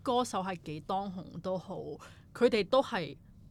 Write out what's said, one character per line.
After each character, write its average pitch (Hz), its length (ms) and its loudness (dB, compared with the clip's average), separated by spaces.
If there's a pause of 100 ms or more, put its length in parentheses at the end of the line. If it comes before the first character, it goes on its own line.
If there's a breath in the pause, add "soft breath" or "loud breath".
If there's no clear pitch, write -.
歌 247 220 4
手 208 180 -2
係 190 220 -2
幾 156 220 -6
當 196 260 -2
紅 175 280 -10
都 185 160 -2
好， 175 200 -8 (580 loud breath)
佢 240 140 8
哋 220 160 2
都 262 180 4
係 165 340 -2 (340)